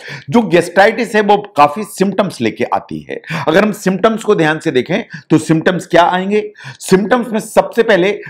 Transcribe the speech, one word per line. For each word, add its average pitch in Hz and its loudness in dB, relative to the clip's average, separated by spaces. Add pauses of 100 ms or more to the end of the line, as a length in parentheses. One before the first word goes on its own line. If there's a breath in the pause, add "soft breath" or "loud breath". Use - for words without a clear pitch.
(300 loud breath)
जो 233 4
गैस्ट्राइटिस 196 2
है, 214 2
वो 208 0
काफी 147 2
सिम्टम्स 190 -2
लेके 110 -2
आती 78 -6
है। 67 -10 (260 loud breath)
अगर 170 4
हम 214 2
सिम्टम्स 208 -2
को 208 2
ध्यान 156 0
से 156 -4
देखें, 147 -2 (260 loud breath)
तो 160 4
सिम्टम्स 165 0
क्या 170 4
आएंगे? 190 -2 (280 loud breath)
सिम्टम्स 214 2
में 214 -2
सबसे - 0
पहले 202 0